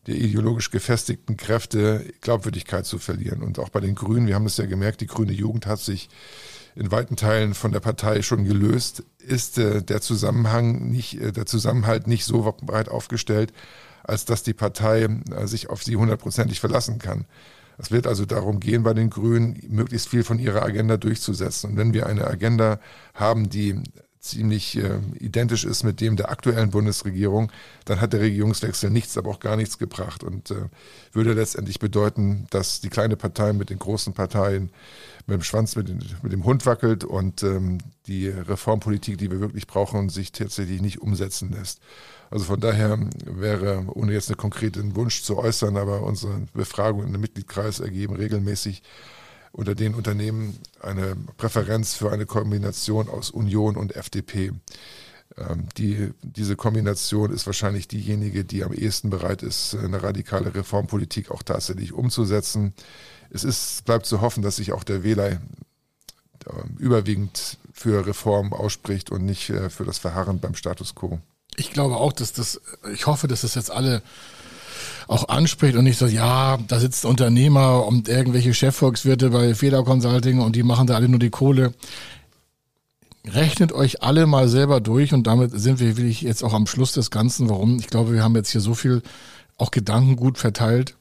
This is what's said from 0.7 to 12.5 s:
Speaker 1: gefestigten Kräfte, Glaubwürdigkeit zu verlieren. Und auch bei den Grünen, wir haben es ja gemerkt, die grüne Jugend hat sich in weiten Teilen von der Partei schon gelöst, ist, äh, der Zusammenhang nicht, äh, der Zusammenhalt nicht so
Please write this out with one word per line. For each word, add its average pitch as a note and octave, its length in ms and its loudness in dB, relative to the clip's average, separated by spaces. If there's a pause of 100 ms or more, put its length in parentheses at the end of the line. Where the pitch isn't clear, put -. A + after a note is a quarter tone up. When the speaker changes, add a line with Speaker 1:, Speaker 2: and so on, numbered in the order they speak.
Speaker 1:
gefestigten A2+ 680 -2
Kräfte, G#2+ 720 0 (100)
Glaubwürdigkeit G2 640 -2
zu - 100 -6
verlieren. - 460 -4
Und G2 160 -6
auch - 100 -6
bei G#2 100 -2
den G2 140 -2
Grünen, A2+ 320 0
wir G2+ 80 2
haben G#2+ 140 0
es - 100 -4
ja G#2 80 -2
gemerkt, G2 340 -2
die G#2+ 60 -6
grüne A2 260 -2
Jugend A2 360 -4
hat G#2 120 -2
sich - 300 -8 (640)
in G#2 180 -4
weiten A2+ 240 -2
Teilen G#2+ 380 2
von G#2+ 180 -2
der G2+ 100 -2
Partei G#2+ 420 0
schon G#2 200 0
gelöst, G#2 600 2 (160)
ist, B2 400 -4
äh, G#2 240 0
der G2+ 180 -2
Zusammenhang A#2 880 0
nicht, A#2+ 320 -4
äh, A2 100 -4
der G#2+ 140 -6
Zusammenhalt A2 600 0
nicht A#2 180 0
so A2 260 2 (120)